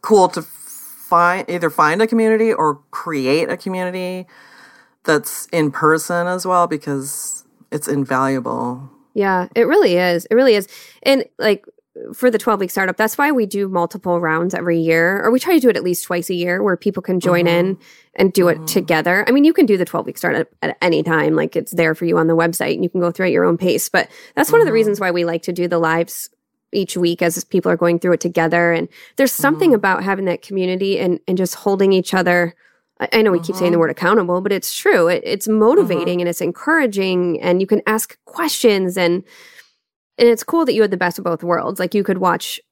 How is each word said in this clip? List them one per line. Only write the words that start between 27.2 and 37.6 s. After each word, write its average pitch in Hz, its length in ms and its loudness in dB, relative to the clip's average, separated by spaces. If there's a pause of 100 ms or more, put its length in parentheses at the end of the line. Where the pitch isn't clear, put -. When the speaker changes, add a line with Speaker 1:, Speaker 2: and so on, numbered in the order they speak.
Speaker 2:
as 175 220 -2
people 180 280 -2
are 170 60 0
going 170 220 0
through 180 140 0
it 160 60 0
together. 170 540 0
And 170 140 -2 (300)
there's 269 140 2
something 320 400 0
Speaker 1:
Mm-hmm. 233 40 6
Speaker 2:
about 190 280 0
having 196 220 -2
that 175 160 -4
community 190 580 -4
and, 180 280 -2
and 185 100 -2
just 185 180 -2
holding 196 380 0
each 185 200 0
other. 175 400 2 (460)
I, - 140 -6
I 220 80 4
know 208 100 4
we 175 80 0
keep 170 160 -6
saying 180 160 0
the 170 40 2
Speaker 1:
Mm-hmm. 165 60 2
Speaker 2:
word 156 100 2
accountable, 180 500 0
but 196 100 -4
it's - 240 -4
true. 311 320 2
It, 175 180 0
it's - 220 -4
motivating 214 680 2
Speaker 1:
Mm-hmm. 175 60 -2
Speaker 2:
and 175 80 -2
it's 175 120 -6
encouraging 190 1000 0
and 180 200 2